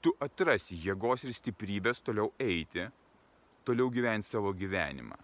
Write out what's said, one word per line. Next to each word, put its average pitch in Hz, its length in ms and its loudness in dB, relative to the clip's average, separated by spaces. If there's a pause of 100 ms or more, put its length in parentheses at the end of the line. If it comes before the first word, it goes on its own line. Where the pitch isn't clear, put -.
Tu 165 160 4
atrasi 139 640 0
jėgos 113 460 0
ir 120 100 -6
stiprybės 101 640 -2
toliau 107 300 0 (100)
eiti, 90 460 -2 (760)
toliau 123 280 2
gyventi 117 320 2
savo 101 320 0
gyvenimą. 73 680 -4